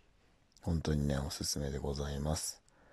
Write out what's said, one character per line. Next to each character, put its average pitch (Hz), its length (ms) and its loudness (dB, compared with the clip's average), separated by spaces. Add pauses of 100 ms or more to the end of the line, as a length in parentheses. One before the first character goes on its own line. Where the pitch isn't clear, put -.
(640)
本 82 180 2
当 78 140 2
に 71 120 2
ね、 69 120 2
お 69 100 -2
す - 140 -6
す - 160 -2
め 71 100 0
で 69 80 -2
ご 71 160 -2
ざ 71 180 -2
い 69 80 -2
ま 76 160 2
す。 - 280 -6 (300)